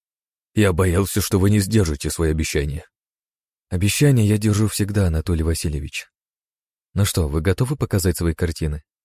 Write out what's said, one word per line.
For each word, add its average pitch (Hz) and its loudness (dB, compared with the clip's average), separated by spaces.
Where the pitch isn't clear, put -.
«Я 101 2
боялся, 92 0
что 104 0
вы 98 4
не 104 4
сдержите 95 0
свои 80 0
обещания». 76 -4
«Обещания 107 2
я 104 4
держу 107 2
всегда, 101 0
Анатолий 80 0
Васильевич. 76 -4
Ну 98 0
что, 85 -2
вы 76 -2
готовы 123 0
показать 95 0
свои 82 0
картины?» 80 -4